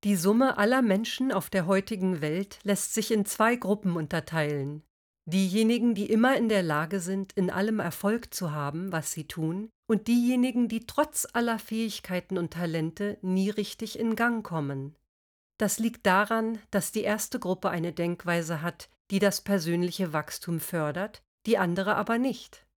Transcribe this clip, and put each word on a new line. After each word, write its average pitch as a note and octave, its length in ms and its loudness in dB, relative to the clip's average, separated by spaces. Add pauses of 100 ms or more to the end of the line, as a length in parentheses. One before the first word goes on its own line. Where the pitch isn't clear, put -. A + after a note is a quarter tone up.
Die G3+ 140 4
Summe A3+ 400 4
aller A#3+ 240 4
Menschen A3+ 500 0
auf F#3 180 -2
der F#3 160 0
heutigen F#3+ 540 0
Welt D#3+ 440 -4
lässt G3 300 -2
sich G#3+ 160 -2
in G#3 160 2
zwei A3+ 300 2
Gruppen G3+ 400 0
unterteilen. D3+ 880 -2 (400)
Diejenigen, A3 720 2
die G3+ 160 -2
immer B3 240 6
in A#3 140 2
der G#3 120 4
Lage D#3+ 380 0
sind, F#3+ 340 -4
in F#3 160 2
allem G#3+ 300 0
Erfolg G#3 540 -2
zu E3+ 180 -4
haben, D3+ 400 -4
was D#3+ 220 -4
sie D#3 160 -8
tun, E3+ 400 -4 (180)
und G#3 220 0
diejenigen, B3 580 4
die A3+ 180 -4
trotz - 460 -2
aller A#3 260 0
Fähigkeiten G#3 800 -4
und E3+ 140 -2
Talente E3 680 -2
nie F#3+ 280 2
richtig G#3+ 480 -6
in A3 200 0
Gang A#3 280 0
kommen. C#3 520 -6 (600)
Das G3+ 220 0
liegt A3+ 260 -2
daran, A3 540 2 (100)
dass - 220 -2
die A3 120 -2
erste G#3+ 360 -2
Gruppe F3+ 300 -2
eine E3+ 240 -2
Denkweise E3+ 680 -2
hat, E3+ 280 -8 (200)
die G3 100 2
das G3 200 4
persönliche F3 720 0
Wachstum D#3 480 -4
fördert, E3 640 -4 (220)
die A3 120 4
andere F#3 380 2
aber A3+ 220 0
nicht. - 480 -4 (120)